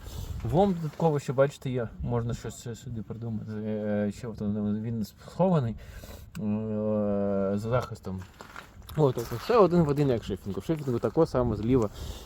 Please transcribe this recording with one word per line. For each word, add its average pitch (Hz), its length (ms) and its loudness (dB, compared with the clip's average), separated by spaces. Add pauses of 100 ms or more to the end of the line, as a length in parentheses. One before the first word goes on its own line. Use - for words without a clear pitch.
(440)
ВОМ 180 300 4
додатково 160 440 0
ще, 135 140 -4
бачите, 139 380 2
є, 123 180 -2 (120)
можна 120 340 -2
щось - 260 -10
ще 120 140 -8
сюди 113 280 -10
придумати, 110 500 -8
е, 107 640 -2
ще 120 120 -10
от 104 120 -8
він, 104 420 0
він 113 220 -2
схований, 156 720 0
е, - 640 -16 (1160)
за 107 160 -2
захистом. 104 500 -2 (760)
От, 139 180 6
тобто 117 220 -4
все 220 200 2
один 175 260 8
в 147 60 4
один, 143 200 4
як 117 140 2
в - 20 -10
шифінгу. 98 360 -4
В - 40 -6
шифінгу 139 340 0
тако 151 280 2
саме 123 300 2
зліва 110 340 2 (360)